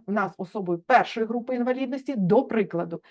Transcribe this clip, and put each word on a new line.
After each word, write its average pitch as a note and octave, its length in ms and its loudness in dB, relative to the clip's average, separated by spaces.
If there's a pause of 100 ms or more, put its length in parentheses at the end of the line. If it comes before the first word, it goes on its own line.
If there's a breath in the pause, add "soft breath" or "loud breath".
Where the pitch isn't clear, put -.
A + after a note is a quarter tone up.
в F#3+ 60 -4
нас G3 260 -2
особою F3+ 400 -4
першої A3+ 480 2
групи A#3+ 280 -4
інвалідності, B3+ 600 -2
до G#3 260 4
прикладу, E3+ 680 -2